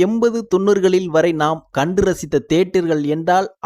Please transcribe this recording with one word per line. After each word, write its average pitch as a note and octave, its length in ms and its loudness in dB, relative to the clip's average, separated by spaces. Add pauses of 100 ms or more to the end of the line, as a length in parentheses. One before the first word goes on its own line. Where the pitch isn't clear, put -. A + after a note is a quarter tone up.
எண்பது, A#3 320 0 (140)
தொண்ணூறுகளில் F#3 640 2
வரை D#3+ 160 4 (120)
நாம் D#3 180 -2 (160)
கண்டு F3+ 300 0
ரசித்த D3+ 440 -2
தியேட்டர்கள் E3+ 520 0 (120)
என்றால் F3+ 340 0 (180)